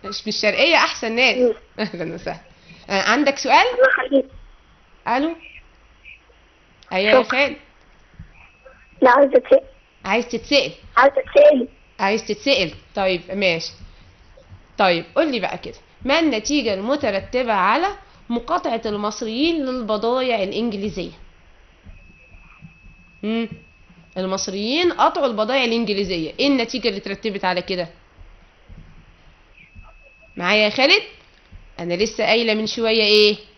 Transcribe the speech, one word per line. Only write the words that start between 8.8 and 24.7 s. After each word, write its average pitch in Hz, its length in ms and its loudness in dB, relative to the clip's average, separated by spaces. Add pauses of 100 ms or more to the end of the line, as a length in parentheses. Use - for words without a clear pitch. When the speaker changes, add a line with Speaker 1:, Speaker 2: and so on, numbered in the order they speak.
Speaker 2:
لا، 262 100 6
عايزة 269 260 4
أتسأل. - 220 6 (460)
Speaker 1:
عايز 226 220 0
تتسأل؟ 240 440 0 (260)
Speaker 2:
عايزة 262 200 6
أتسأل. 539 500 6 (320)
Speaker 1:
عايز 208 260 0
تتسأل. 202 460 0 (240)
طيب 190 260 0 (120)
ماشي. 180 380 -2 (1040)
طيب 180 280 2 (100)
قول 302 160 0
لي 240 80 -2
بقى 175 180 -4
كده، - 180 -14 (300)
ما 285 140 2
النتيجة 254 540 0
المترتبة 233 800 -2
على 214 340 2 (420)
مقاطعة 240 560 -4
المصريين 226 800 -4
للبضايع 233 800 -2
الإنجليزية؟ 196 680 -6 (2000)
مم. 226 240 -4 (680)
المصريين 202 760 -2